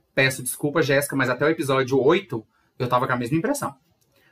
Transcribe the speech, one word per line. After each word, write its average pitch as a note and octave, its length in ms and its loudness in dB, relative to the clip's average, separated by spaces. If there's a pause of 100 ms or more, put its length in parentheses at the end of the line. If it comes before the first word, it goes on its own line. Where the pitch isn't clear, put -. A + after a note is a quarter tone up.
(140)
Peço C3 300 0
desculpa, C#3+ 380 -2
Jéssica, C#3+ 340 0
mas C3 140 0
até B2+ 160 0
o D#3 40 4
episódio C3+ 520 0
oito C#3+ 440 2 (320)
eu B2 120 -4
tava B2+ 180 0
com C3 60 -2
a B2 40 -2
mesma B2 200 -2
impressão. B3 360 -4 (580)